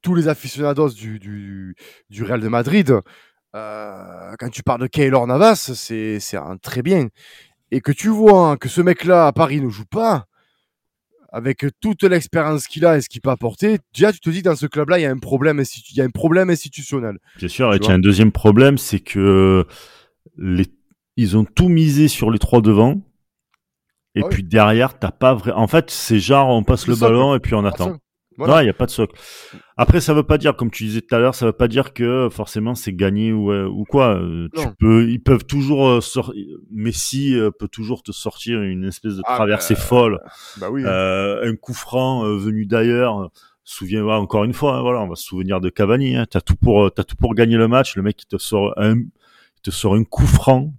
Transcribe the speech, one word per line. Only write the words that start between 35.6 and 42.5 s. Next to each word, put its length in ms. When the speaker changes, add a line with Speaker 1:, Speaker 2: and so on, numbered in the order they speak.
Speaker 2:
euh, 140
sor-, 320
Messi, 640
euh, 160
peut 160
toujours 360
te 80
sortir 500
une 240
espèce 300
de 100
Speaker 1:
Ah, 100
Speaker 2:
traversée 400
Speaker 1:
bah, 40
Speaker 2:
folle. 400
Speaker 1:
bah 120
oui. 160
Speaker 2:
Euh, 640
un 60
coup 180
franc, 520
euh, 120
venu 280